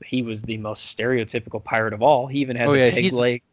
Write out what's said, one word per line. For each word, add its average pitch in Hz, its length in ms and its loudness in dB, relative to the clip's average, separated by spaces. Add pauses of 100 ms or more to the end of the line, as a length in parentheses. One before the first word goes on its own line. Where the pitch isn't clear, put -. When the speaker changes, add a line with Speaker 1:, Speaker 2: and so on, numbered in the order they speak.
Speaker 1:
he 127 160 -4
was 113 220 -8
the 113 140 -6
most 107 380 -10
stereotypical 113 680 -4
pirate 110 300 -2
of 107 100 -4
all. 135 240 4
He 135 120 -4
even 131 180 -2
had 120 100 2
Speaker 2:
Oh, 143 60 4
Speaker 1:
the 139 60 6
Speaker 2:
yeah, 123 120 6
Speaker 1:
peg 123 120 0
Speaker 2:
he's 180 100 2
Speaker 1:
leg. 123 280 0 (120)